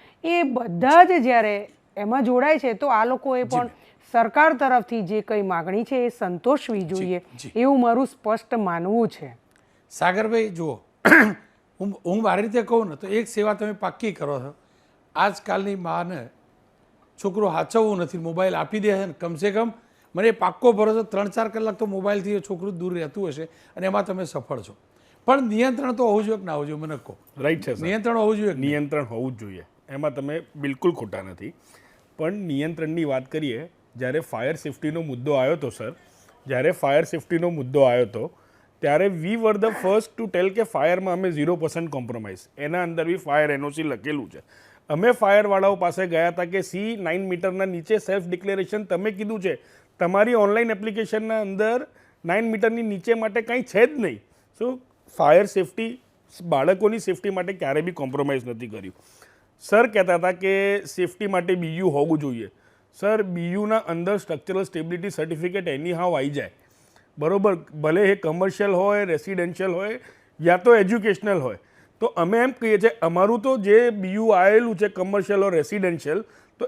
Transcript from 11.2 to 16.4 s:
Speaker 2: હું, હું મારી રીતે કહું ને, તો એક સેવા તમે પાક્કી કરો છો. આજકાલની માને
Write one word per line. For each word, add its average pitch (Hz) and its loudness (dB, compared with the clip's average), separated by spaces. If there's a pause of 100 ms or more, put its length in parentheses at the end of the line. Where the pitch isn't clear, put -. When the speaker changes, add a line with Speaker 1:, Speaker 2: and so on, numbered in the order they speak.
Speaker 2:
હું, 196 -6
હું 190 0
મારી 196 2
રીતે 226 0
કહું 220 0
ને, 151 -10
તો 190 -14
એક 208 -2
સેવા 208 -2
તમે 208 -6
પાક્કી 202 -6
કરો 143 -6
છો. 135 -14 (640)
આજકાલની 196 -2
માને 170 -6 (960)